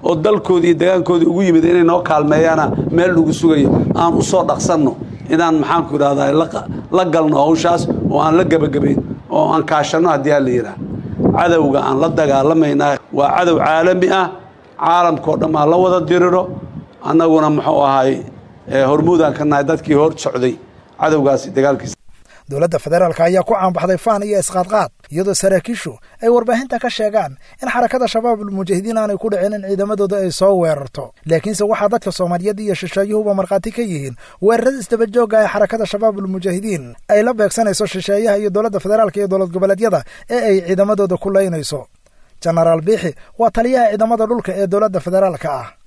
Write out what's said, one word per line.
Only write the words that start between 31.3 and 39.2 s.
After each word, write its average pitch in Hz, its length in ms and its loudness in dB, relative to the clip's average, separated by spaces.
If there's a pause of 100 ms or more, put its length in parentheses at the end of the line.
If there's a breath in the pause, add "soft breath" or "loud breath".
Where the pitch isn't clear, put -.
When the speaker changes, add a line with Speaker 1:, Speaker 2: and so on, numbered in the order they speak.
Speaker 2:
waxaa 208 240 0
dadka 208 240 -2
Soomaaliyeed 180 480 -4
iyo 208 140 -2
shisheeyuhuba 202 600 -2
markhaati 196 380 -2
ka 240 100 -6
yihiin 139 340 -6 (260 loud breath)
weerarada 240 380 2
isdaba 226 260 -2
joogga 220 380 2
ee 185 40 0
xarakada 214 380 0
Shabaabul 202 420 -2
Mujaahidiin 185 560 -4 (240)
ay 208 140 4
la 247 120 0
beegsanayso 214 520 0
shisheeyaha 202 520 -2
iyo 208 120 -2
dowladda 202 300 -2
federaalka 208 400 0